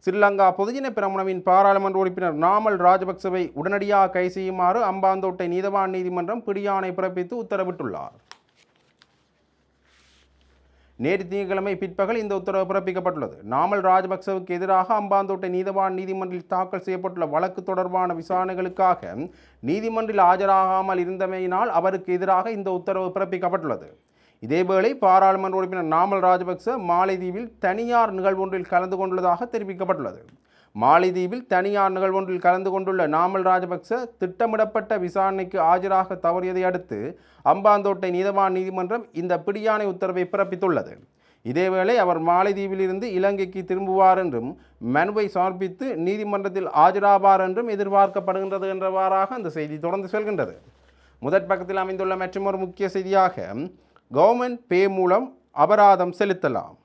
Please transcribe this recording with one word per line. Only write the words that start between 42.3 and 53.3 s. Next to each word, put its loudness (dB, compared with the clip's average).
இருந்து -4
இலங்கைக்கு -2
திரும்புவார் 4
என்றும் -4
மனுவை 0
சமர்ப்பித்து -4
நீதிமன்றத்தில் -4
ஆஜராவார் 4
என்றும் -4
எதிர்பார்க்கப்படுகின்றது 0
என்றவாறாக 0
அந்த -6
செய்தி -6
தொடர்ந்து -4
செல்கின்றது. -4
முதற் 0
பக்கத்தில் -2
அமைந்துள்ள -4
மற்றொரு -4
முக்கிய -4
செய்தியாக, 0